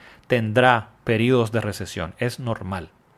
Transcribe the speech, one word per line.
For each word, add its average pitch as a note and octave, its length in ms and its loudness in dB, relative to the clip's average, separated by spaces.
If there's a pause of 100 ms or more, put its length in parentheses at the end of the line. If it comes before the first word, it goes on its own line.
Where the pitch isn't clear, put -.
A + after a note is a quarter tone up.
(280)
tendrá A#2 640 2 (120)
periodos A#2 480 2
de A2+ 80 -2
recesión. F#2+ 580 -6
Es A#2+ 220 -4
normal, F#2+ 520 -6 (260)